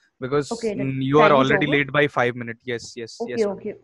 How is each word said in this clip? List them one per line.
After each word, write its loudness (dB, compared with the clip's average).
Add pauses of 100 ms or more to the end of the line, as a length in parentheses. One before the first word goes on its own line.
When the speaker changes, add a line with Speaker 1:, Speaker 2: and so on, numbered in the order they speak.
(180)
Speaker 1:
because, -2
Speaker 2:
Okay, -4
then. -4
Speaker 1:
mm, -4
you 4
are 6
Speaker 2:
Time 6
is 4
Speaker 1:
already 2
Speaker 2:
over. 2
Speaker 1:
late 0
by 2
five 0
minutes. -10
Yes, -8
yes, -12
yes, -2
Speaker 2:
Okay, 2
Speaker 1:
ma'am. -2
Speaker 2:
okay, -10